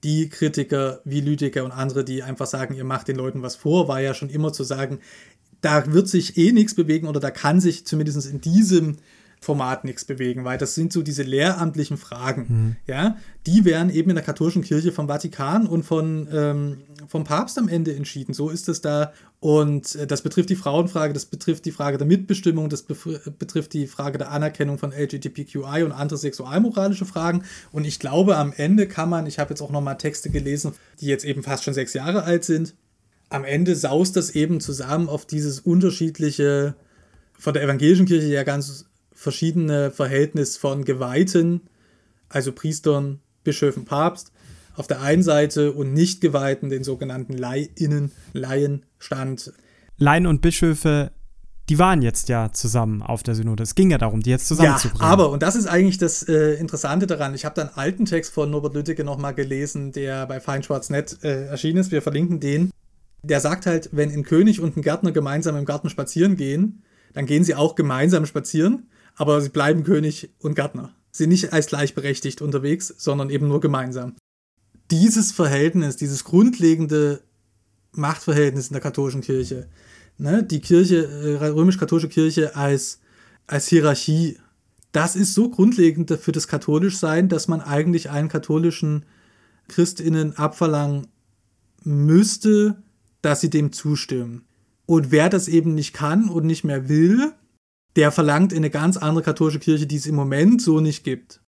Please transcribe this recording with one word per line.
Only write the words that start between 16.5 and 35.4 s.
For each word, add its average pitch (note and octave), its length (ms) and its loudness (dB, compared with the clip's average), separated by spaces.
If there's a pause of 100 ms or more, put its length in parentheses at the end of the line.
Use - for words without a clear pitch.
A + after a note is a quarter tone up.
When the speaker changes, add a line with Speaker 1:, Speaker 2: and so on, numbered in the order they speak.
Speaker 1:
vom D3+ 160 -6
Papst F3 340 -4
am A#3 100 0
Ende D#3+ 280 -2
entschieden. C#3 400 -8
So D3+ 160 -4
ist F3 180 -8
es D#3+ 120 -4
da. D3 320 -2 (260)
Und, D3+ 560 2
äh, D3 100 -8
das C#3 160 -4
betrifft F3+ 300 0
die F3+ 40 2
Frauenfrage, D#3 580 -2
das C#3+ 120 -8
betrifft - 400 -6
die D#3 60 -4
Frage C#3+ 260 -4
der C#3+ 80 -2
Mitbestimmung, F3 640 2
das D3 140 -8
bef-, D3+ 560 -10
betrifft - 340 -8
die C#3+ 140 -4
Frage C#3 320 -8
der C#3+ 100 -8
Anerkennung D3 480 -4
von C#3+ 140 -8
L C#3 160 -4
G C#3+ 100 -10
B C#3+ 260 -10
T - 140 -12
Q C3+ 80 -8
I C#3+ 160 -2
und D#3 100 0
andere C#3+ 280 -6
sexualmoralische F#3+ 840 -2
Fragen. F3 360 -2 (300)
Und D3+ 160 -4
ich - 120 -8
glaube, E3 380 2
am C#3+ 180 -2
Ende F#3+ 320 2
kann E3 220 -4
man, E3 160 -2
ich D3 140 -10
habe C#3+ 100 -4
jetzt D3 120 -8
auch C#3 100 -10
nochmal C#3+ 260 -4
Texte D3+ 320 -6
gelesen, D3 440 -4 (260)
die D3 80 -6
jetzt C3+ 180 -2
eben C3+ 160 -4
fast C#3 220 -6
schon C#3+ 100 -4
sechs C3 220 -6
Jahre D#3+ 300 -2
alt E3+ 200 0
sind, E3 300 -2 (540)
am C#3+ 140 -6
Ende E3 320 0
saust D#3+ 420 0
das E3 180 0
eben D#3 240 0
zusammen C#3+ 500 -4
auf D3 160 -6
dieses D3 360 -4